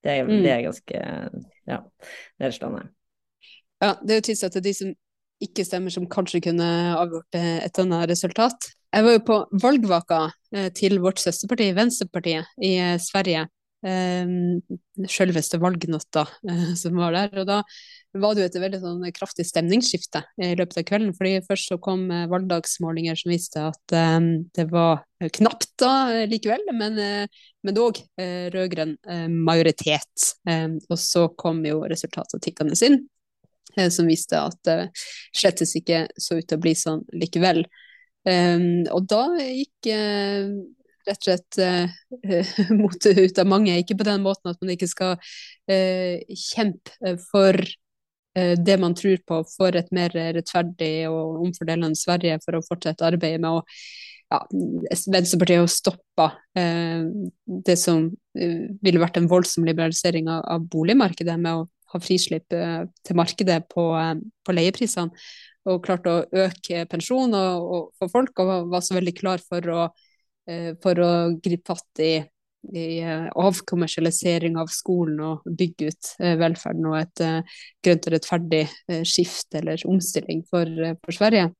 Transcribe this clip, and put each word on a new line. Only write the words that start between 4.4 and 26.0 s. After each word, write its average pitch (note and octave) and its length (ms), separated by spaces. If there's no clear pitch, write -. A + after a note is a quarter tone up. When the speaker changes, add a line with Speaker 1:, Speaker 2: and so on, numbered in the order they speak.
Speaker 2:
at F3 80
det F#3 80
er G3+ 60
de G3 100
som F#3+ 160
ikke - 260
stemmer, F3+ 240
som F3+ 160
kanskje F3+ 340
kunne E3+ 300
avgjort, E3 400
eh, E3+ 300
et F#3 180
annet E3+ 320
resultat. A3 560
Jeg G#3+ 100
var A#3+ 80
jo A3+ 160
på G#3+ 180
valgvaka, F3+ 720
eh, F#3+ 140
til F#3+ 300
vårt F#3 200
søsterparti, G3+ 560
Venstrepartiet, F3 680
i, F#3+ 160
eh, F3 200
Sverige. F3 520
Ehm, F3+ 760
selveste F3 520
valgnatta, E3+ 680
eh, F3 280
som F3 200
var E3+ 180
der. G3 260
Og F#3+ 80
da G3+ 160
var G#3 220
det G3 80
jo - 20
et F#3 260
veldig G3 80
sånn F3 320
kraftig - 360
stemningsskifte F3 720
i F3+ 160
løpet F3 240
av E3 60
kvelden, G3+ 340
fordi F#3+ 240
først F#3 300
så F3+ 100
kom, F#3 300
eh, F3 160
valgdagsmålinger E3 920
som F3 140
viste E3+ 260
at, D#3 220
ehm, E3 640
det D#3+ 160
var E3 340
knapt - 600
da, B3+ 340